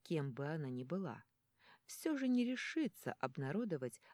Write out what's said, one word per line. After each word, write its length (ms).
кем 320
бы 140
она 220
ни 140
была, 400
все 320
же 100
не 160
решится 720
обнародовать 880